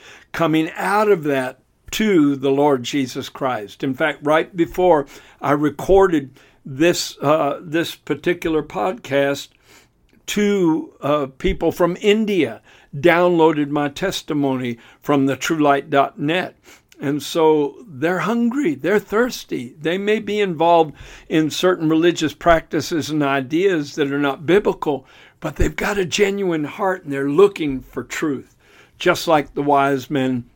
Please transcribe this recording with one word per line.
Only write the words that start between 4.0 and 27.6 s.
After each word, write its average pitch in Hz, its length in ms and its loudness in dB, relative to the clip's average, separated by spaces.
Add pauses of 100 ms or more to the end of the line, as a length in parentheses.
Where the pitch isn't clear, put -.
right 156 320 0
before 165 500 2 (360)
I 135 100 0
recorded 151 880 2 (260)
this, 160 560 -2
uh, 143 400 0
this 160 340 -4
particular 175 680 -4
podcast, 143 840 -4 (760)
two, 196 760 0
uh, 143 260 -2 (100)
people 175 360 -2
from 175 260 0
India 202 640 0 (340)
downloaded 160 760 4
my 147 200 -2
testimony 139 880 -4 (240)
from 143 240 2
the 135 100 0
true 160 240 -4
light 143 300 2
dot 139 280 0
net. 170 380 -4 (460)
And 143 200 -4
so 156 640 2
they're 165 320 -2
hungry, 233 560 0
they're 165 240 0
thirsty. 202 800 -4
They 160 180 -2
may 214 220 0
be 208 200 -4
involved 165 540 2 (340)
in 156 220 2
certain 170 400 2
religious 160 440 2
practices 160 760 0
and 151 140 0
ideas 143 720 0
that 143 160 -2
are 143 80 -2
not 143 260 -2
biblical, 170 600 0 (340)
but 143 160 -8
they've - 200 0
got 202 220 -4
a 190 80 0
genuine 196 580 0
heart 185 400 -4
and 143 80 -10
they're 139 180 -2
looking 151 520 2